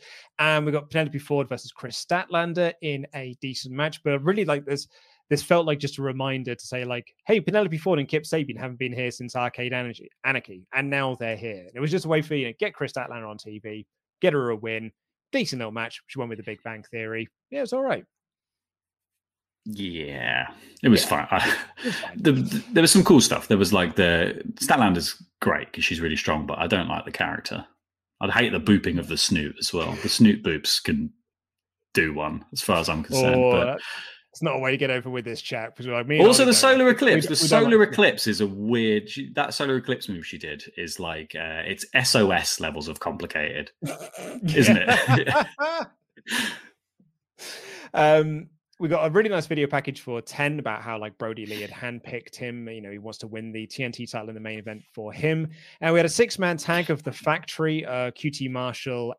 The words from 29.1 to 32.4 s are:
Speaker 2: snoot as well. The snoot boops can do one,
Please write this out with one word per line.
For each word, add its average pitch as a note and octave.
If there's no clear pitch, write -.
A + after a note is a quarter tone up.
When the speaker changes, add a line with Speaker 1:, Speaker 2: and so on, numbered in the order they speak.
Speaker 2:
snoot -
as -
well. E2+
The G#2+
snoot G#2+
boops -
can -
do D#2+
one, D2+